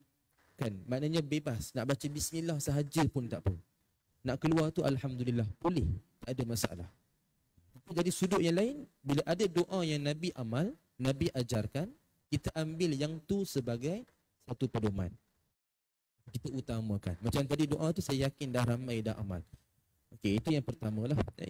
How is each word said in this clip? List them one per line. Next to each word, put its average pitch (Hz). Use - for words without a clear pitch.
kan? 117
Maknanya 151
bebas. 147
Nak 131
baca 139
bismillah 160
sahaja 147
pun 123
tak 107
apa. 98
Nak 123
keluar 160
tu -
alhamdulillah, 127
boleh. 170
Tak 131
ada -
masalah. 87
Jadi 170
sudut 185
yang 170
lain, 254
bila 143
ada 180
doa 175
yang 151
Nabi 156
amal, 127
Nabi 139
ajarkan, 123
kita -
ambil 160
yang 151
tu 196
sebagai 135
satu 123
pedoman. 98
Kita -
utamakan. 110
Macam 117
tadi 143
doa 151
tu 165
saya 135
yakin 131
dah 123
ramai 117
dah 110
amal. 98
Okey, 104
itu 156
yang 143
pertama 110
lah. 147